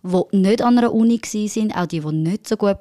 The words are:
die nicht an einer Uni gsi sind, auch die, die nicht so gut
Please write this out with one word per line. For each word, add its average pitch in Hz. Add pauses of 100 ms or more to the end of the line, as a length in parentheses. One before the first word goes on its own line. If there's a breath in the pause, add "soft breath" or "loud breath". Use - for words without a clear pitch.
die 185
nicht 196
an 240
einer 233
Uni 226
gsi 214
sind, 214
auch 175
die, 165
die 151
nicht 160
so 220
gut 202